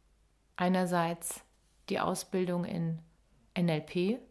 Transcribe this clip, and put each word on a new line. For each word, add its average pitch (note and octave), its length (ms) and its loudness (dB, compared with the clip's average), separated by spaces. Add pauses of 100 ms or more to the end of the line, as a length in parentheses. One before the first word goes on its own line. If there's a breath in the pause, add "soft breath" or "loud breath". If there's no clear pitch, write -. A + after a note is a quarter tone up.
(560)
einerseits F3+ 880 0 (460)
die - 100 0
Ausbildung F3 680 -2
in E3 340 -2 (540)
N F3 160 2
L D#3 120 2
P F#3 380 0 (120)